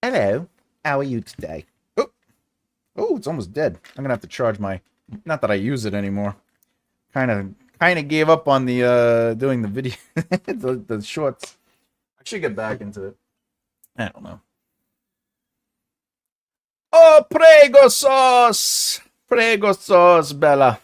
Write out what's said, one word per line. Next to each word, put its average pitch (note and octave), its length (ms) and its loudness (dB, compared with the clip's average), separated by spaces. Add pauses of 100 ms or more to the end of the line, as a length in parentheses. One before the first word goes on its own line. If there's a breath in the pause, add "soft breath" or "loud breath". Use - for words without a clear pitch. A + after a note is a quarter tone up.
Hello. D#3 460 -4 (380)
How C#3 160 -4
are - 20 -6
you B2+ 160 -8
today? D#2+ 460 -16 (320)
Oh. C#4 120 -4 (840)
Oh, - 220 -6
it's - 100 -12
almost B2+ 240 -10
dead. A#2+ 280 -6 (180)
I'm C3+ 60 -12
gonna C3+ 100 -4
have A2+ 80 -8
to F2 60 -20
charge A2+ 300 -6
my, G2 220 -10 (460)
not D#3 160 -8
that G#2+ 100 -4
I G#2 40 -2
use A#2 280 -6
it G#2 100 -8
anymore. G2+ 440 -8 (760)
Kinda, A2 360 -6 (320)
kinda E3+ 220 -2
gave D#3 260 -2
up D#3+ 180 0
on C3+ 160 0
the, B2 200 -2
uh, A#2 500 0
doing B2+ 280 -4
the G#2+ 60 -6
video, A#2+ 280 -10 (100)
<laughs> - 100 -20
the, E3 720 -8
the G#2+ 140 -8
shorts. - 560 -10 (600)
I - 60 -20
should G#3+ 160 -14
get C#3 160 -8
back G#2+ 240 -10
into G2+ 280 -16
it. G2+ 100 -20 (800)
I A2 100 -10
don't - 160 -18
know. F2+ 160 -20 (2500)
Oh, D#4 360 8
prego D4 600 8
sauce. B3+ 1120 0 (260)
Prego A3+ 460 0
sauce, F3 580 4
Bella. C#3 520 2